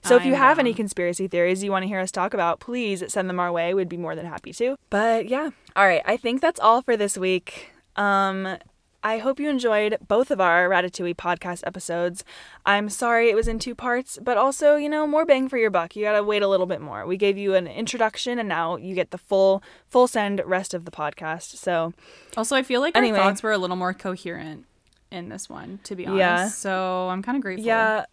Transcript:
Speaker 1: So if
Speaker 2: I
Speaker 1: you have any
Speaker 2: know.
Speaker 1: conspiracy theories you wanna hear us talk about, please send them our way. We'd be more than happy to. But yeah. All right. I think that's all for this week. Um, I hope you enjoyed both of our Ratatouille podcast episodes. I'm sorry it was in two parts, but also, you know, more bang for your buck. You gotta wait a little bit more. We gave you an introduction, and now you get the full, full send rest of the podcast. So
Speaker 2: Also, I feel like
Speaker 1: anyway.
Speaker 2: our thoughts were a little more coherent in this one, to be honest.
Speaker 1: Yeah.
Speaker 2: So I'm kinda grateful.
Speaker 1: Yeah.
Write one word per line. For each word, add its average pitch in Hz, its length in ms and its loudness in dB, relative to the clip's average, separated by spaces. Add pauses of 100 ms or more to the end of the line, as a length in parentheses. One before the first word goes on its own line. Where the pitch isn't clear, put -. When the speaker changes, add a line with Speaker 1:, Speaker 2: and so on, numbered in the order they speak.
Speaker 1:
So 247 120 6
if 247 60 8
Speaker 2:
I 262 40 -2
Speaker 1:
you 269 100 4
have 277 240 6
any 247 120 2
Speaker 2:
know. - 60 -4
Speaker 1:
conspiracy 190 500 -2
theories 180 360 2
you 202 80 -2
wanna 190 160 0
hear 196 120 -4
us 185 120 -4
talk 190 220 -2
about, 165 260 0
please 220 520 -4
send 185 180 -2
them 180 100 -4
our 175 120 0
way. 170 220 0
We'd 185 160 0
be 175 80 -8
more 165 180 -6
than 160 100 -10
happy 165 280 -12
to. 254 220 -2 (140)
But 226 380 2
yeah. 277 220 -2 (260)
All 196 100 6
right. 175 200 6
I 214 120 0
think 240 240 -2
that's - 180 0
all 233 220 6
for 240 140 0
this 202 220 -2
week. 185 540 -4 (240)
Um, 196 640 0 (460)
I 220 160 -2
hope 262 200 -2
you 294 100 -2
enjoyed 220 480 2 (100)
both 226 240 2
of 190 100 -2
our 180 280 4
Ratatouille 180 460 -2
podcast 175 500 -6
episodes. 175 580 -4 (420)
I'm 208 240 2
sorry 233 400 2
it 208 60 2
was 226 120 0
in 226 120 -4
two 240 160 -8
parts, 247 460 -4
but 240 160 0
also, 277 380 4
you 294 140 -2
know, 302 180 0
more 302 180 2
bang 269 240 4
for 269 80 -2
your 220 120 4
buck. 175 260 -2
You 208 80 -4
gotta 208 200 2
wait 208 180 2
a 202 60 2
little 185 180 4
bit 180 160 -4
more. 135 240 -8
We 180 120 -2
gave 196 200 2
you 202 180 -2
an 180 120 2
introduction, 226 720 -4
and 220 100 -4
now 165 260 -2
you 180 200 -8
get 180 160 -2
the 180 60 -12
full, 190 460 2 (240)
full 247 200 4
send 202 380 -2
rest 185 280 -4
of 170 120 -8
the 170 60 -16
podcast. 160 680 -8
So 170 360 -2 (420)
Speaker 2:
Also, 233 200 -2
I 254 80 2
feel 247 180 0
like 320 160 0
Speaker 1:
anyway. 226 220 2
Speaker 2:
our 190 60 4
thoughts 196 180 0
were 220 80 0
a 208 60 2
little 180 200 -2
more 180 160 -2
coherent 175 720 -10 (460)
in 175 180 -12
this - 200 -14
one, - 360 -14
to 202 100 -10
be 180 100 -10
honest. 190 140 0
Speaker 1:
Yeah. 180 300 4
Speaker 2:
So 185 600 -4
I'm 185 140 -4
kinda 262 160 -2
grateful. 202 260 -6
Speaker 1:
Yeah. 220 480 2